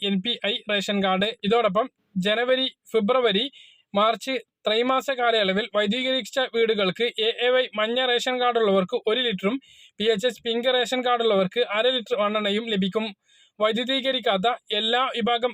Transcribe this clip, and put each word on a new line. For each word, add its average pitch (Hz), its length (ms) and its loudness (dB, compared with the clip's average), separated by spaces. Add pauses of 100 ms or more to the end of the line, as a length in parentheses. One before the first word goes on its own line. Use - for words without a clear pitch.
എൻ 196 160 -2
പി 240 220 -4
ഐ 220 80 -2 (160)
റേഷൻ 202 340 -2
കാർഡ്. 190 240 0 (160)
ഇതോടൊപ്പം 220 460 2 (260)
ജനുവരി, 240 500 0 (260)
ഫെബ്രുവരി, 220 520 2 (500)
മാർച്ച് 220 440 0 (280)
ത്രൈമാസ 247 440 0
കാലയളവിൽ 226 640 0
വൈദ്യുതീകരിച്ച 247 640 -2 (160)
വീടുകൾക്ക് 220 500 2 (220)
എ - 20 2 (180)
എ 247 100 2
വൈ 254 180 2
മഞ്ഞ 233 320 0
റേഷൻ 247 340 0
കാർഡുള്ളവർക്ക് 226 560 2 (100)
ഒരു 226 140 0
ലിറ്ററും 226 400 -2 (380)
പി 208 60 -4
എച്ച് 226 220 2
എച്ച് 233 160 -4
പിങ്ക് 240 320 0
റേഷൻ 247 320 0
കാർഡുള്ളവർക്ക് 226 540 2
അര 220 280 0
ലിറ്റർ 247 340 -2
മണ്ണെണ്ണയും 208 520 -2
ലഭിക്കും. 202 320 -2 (540)
വൈദ്യുതീകരിക്കാത്ത 233 880 0 (300)
എല്ലാ 233 240 0 (140)
വിഭാഗം 233 380 -2